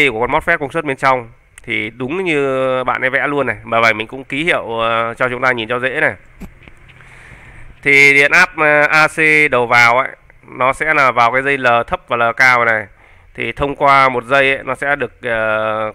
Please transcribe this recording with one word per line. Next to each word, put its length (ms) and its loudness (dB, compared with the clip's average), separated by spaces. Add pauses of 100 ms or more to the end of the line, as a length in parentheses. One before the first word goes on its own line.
(120)
của 80 -4
con 120 -2
mosfet 260 -2
công 140 -8
suất 140 -6
bên 120 -4
trong. 320 0 (340)
Thì 260 -6
đúng 340 -6
như 600 -2
bạn 180 -2
ấy 80 2
vẽ 180 -2
luôn 200 -2
này. 160 -4
Mà 180 -2
vậy 120 4
mình 140 -8
cũng 160 -14
ký 200 -8
hiệu, 360 -4
ờ, 380 -2
cho 120 0
chúng 120 -8
ta 100 2
nhìn 160 -4
cho 120 -4
dễ 220 -4
này. 120 0 (1700)
Thì 300 4
điện 180 4
áp, 260 2
ờ, 240 2
A 260 2
C 120 -6 (320)
đầu 160 0
vào 300 4
ấy, 100 -2 (400)
nó 260 -2
sẽ 200 -2
là 180 2
vào 200 2
cái 100 0
dây 160 -2
L 100 0 (200)
thấp 200 -6
và 100 -4
L 60 0 (140)
cao 280 4
này. 220 0 (480)
Thì 160 -8
thông 240 -6
qua 340 4
một 140 -4
dây 320 0
ấy, 80 -10
nó 120 -6
sẽ 200 -4
được, 260 -8
ờ, 720 -2